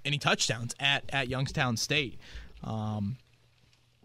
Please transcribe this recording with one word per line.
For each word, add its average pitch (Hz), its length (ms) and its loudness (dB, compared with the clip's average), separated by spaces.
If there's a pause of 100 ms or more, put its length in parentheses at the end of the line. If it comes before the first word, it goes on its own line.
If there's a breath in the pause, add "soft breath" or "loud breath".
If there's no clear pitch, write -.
any 143 140 0
touchdowns 120 640 2
at, 139 300 4
at 139 200 0
Youngstown 131 480 2
State. 143 420 0 (440 loud breath)
Um, 107 540 -2 (880)